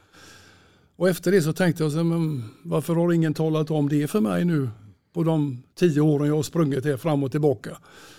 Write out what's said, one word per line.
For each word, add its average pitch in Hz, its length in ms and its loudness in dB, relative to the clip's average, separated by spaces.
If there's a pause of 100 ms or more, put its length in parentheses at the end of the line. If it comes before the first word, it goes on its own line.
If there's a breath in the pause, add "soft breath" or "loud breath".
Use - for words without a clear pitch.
(960 soft breath)
Och 175 120 2
efter 175 240 0
det 196 100 4
så 156 100 0
tänkte 180 300 0
jag 151 100 0
så 147 40 -4
här, 170 80 0
men 160 400 -2 (180)
varför 170 320 -2
har 170 180 2
ingen 160 220 2
talat 156 360 -2
om 147 180 0
det 147 180 0
för 214 140 -2
mig 185 240 0
nu 151 240 0 (440)
på 170 120 -4
de 147 380 -2 (120)
tio 156 260 2
åren 147 280 2
jag 151 80 2
har 151 60 0
sprungit 139 420 -2
här 143 120 -2
fram 143 280 -2
och 131 60 -4
tillbaka 147 460 -2 (420 loud breath)